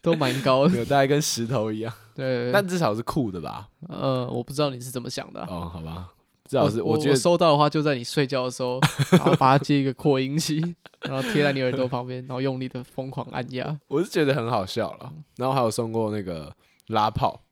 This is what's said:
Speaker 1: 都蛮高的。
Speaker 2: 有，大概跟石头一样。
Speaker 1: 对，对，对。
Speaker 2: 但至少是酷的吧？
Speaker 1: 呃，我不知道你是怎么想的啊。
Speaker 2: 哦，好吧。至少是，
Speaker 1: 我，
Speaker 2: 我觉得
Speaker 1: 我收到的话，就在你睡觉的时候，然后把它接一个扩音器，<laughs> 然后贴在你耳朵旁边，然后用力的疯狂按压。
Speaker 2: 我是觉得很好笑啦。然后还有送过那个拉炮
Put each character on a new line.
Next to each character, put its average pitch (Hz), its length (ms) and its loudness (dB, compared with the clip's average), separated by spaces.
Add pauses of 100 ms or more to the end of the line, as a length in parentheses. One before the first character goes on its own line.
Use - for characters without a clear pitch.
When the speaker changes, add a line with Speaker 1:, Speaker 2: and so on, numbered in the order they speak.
Speaker 1:
都 170 140 2
蛮 135 260 0
高 139 260 4
的。 147 120 4
Speaker 2:
有， 117 60 -2
大 143 120 2
概 139 100 6
跟 147 140 2
石 117 240 -2
头 110 260 -2
一 107 80 -6
样。 110 140 -6 (220)
Speaker 1:
对， 139 100 -6
对， 127 200 -2
对。 123 60 -2
Speaker 2:
但 196 160 2
至 180 100 -2
少 117 180 2
是 117 80 -4
酷 117 280 -2
的 87 80 -8
吧？ 64 300 -12 (180)
Speaker 1:
呃， 131 420 -4
我 120 140 -6
不 - 80 -12
知 139 100 -4
道 147 80 0
你 123 120 -10
是 127 80 -12
怎 123 120 -8
么 123 80 -10
想 - 220 -10
的 - 100 -12
啊。 87 80 -10
Speaker 2:
哦， 87 220 -8
好 85 100 -12
吧。 82 280 -10 (360)
至 139 120 -2
少 107 120 6
是， 110 120 -2
Speaker 1:
我， - 120 2
Speaker 2:
我 - 40 4
觉 151 80 0
得 143 60 4
Speaker 1:
我 139 40 6
收 170 220 4
到 165 140 6
的 143 60 6
话， 147 120 6
就 156 120 0
在 147 140 2
你 120 80 -6
睡 143 220 0
觉 131 200 -2
的 127 60 -4
时 127 100 -8
候， 127 180 -4 (320)
然 175 100 8
后 160 140 4
把 139 220 6
它 139 60 4
接 143 160 4
一 139 40 2
个 135 100 0
扩 139 260 2
音 135 180 -2
器， 160 460 -2
<laughs> - 200 -20
然 135 120 -4
后 135 60 -2 (100)
贴 151 120 2
在 139 100 2
你 135 80 -2
耳 127 100 0
朵 131 160 -2
旁 123 180 -4
边， 127 220 -8
然 - 20 -18
后 127 120 -4
用 131 180 -2
力 131 80 -6
的 123 160 -8
疯 131 260 -10
狂 135 220 -8
按 127 200 -6
压。 143 360 -6
Speaker 2:
我 156 160 0
是 - 60 -4
觉 160 160 2
得 131 80 2
很 120 160 -2
好 107 160 0
笑 95 320 -4
啦。 127 160 -16 (240)
然 123 100 -2
后 131 80 0
还 131 60 2
有 113 100 2
送 113 220 -4
过 113 180 0
那 104 100 -4
个 80 320 -10 (340)
拉 110 220 2
炮 - 320 -2 (100)